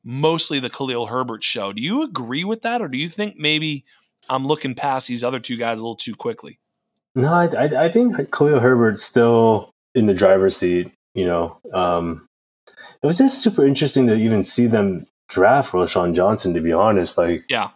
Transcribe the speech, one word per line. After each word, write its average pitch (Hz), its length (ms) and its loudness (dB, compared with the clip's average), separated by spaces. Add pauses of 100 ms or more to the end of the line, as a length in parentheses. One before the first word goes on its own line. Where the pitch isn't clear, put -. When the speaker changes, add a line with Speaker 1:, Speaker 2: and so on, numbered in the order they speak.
Speaker 1:
mostly 156 560 -2
the 123 100 -6
Khalil 120 380 -4
Herbert 120 360 -6
show. 101 300 -4
Do 107 80 -8
you 214 220 -2
agree 139 400 -6
with 220 180 -6
that? 240 200 -4
Or 190 60 -6
do 127 120 -8
you 165 100 -6
think 208 280 -8
maybe 151 460 -2 (460)
I'm 131 160 -2
looking 139 300 -2
past 131 320 -2
these 120 160 -6
other 127 160 -4
two 120 180 -8
guys 117 220 -4
a 110 40 -10
little 113 120 -10
too - 180 -8
quickly? - 460 -10 (560)
Speaker 2:
No, 139 180 2
I, 175 140 4
I, 147 380 0
I 170 40 0
think 233 260 2 (160)
Khalil 147 280 2
Herbert's 117 440 2
still 113 680 2 (240)
in 113 100 2
the 101 80 4
driver's 95 440 4
seat, 90 340 -2 (240)
you 95 100 -2
know. 85 320 -2 (160)
Um, 87 540 -2 (400)
it - 400 -12
was 170 100 0
just 262 260 4
super 180 220 2
interesting 139 420 2
to 110 80 4
even 110 280 2
see 120 240 0
them 101 400 0 (220)
draft 117 440 4
Roschon 87 420 0
Johnson, 95 380 0
to 82 80 -2
be 82 120 0
honest. 95 440 2
Like, 85 320 0
Speaker 1:
Yeah. 107 260 -4